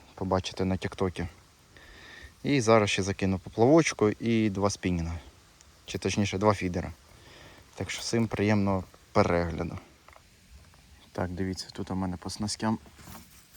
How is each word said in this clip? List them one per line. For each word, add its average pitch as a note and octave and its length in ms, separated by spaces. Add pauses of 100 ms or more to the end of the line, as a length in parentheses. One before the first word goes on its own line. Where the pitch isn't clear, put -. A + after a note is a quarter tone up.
(140)
побачите F#2 500
на F#2 120
Тіктокі. F2 500 (1160)
І C#3 180
зараз G#2+ 300
ще - 120
закину F#2+ 360
поплавочку B2 720
і A2 420
два G2 200
спінінга. E2+ 480 (680)
Чи - 120
точніше, G2 400
два G#2+ 160
фідера. F2 380 (840)
Так G2 160
що - 100
всім A2+ 260
приємного G2+ 580 (280)
перегляду. F2 680 (1300)
Так, F2+ 180
дивіться, F#2 420
тут - 180
у F#2+ 40
мене F#2+ 220
по F#2 140
снастям A2 480 (800)